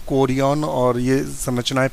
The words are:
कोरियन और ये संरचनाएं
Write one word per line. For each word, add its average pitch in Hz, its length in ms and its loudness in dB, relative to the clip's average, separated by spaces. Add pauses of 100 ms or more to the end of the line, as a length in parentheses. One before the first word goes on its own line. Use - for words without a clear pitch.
कोरियन 135 580 2
और 127 360 0
ये 131 240 2
संरचनाएं 131 680 -2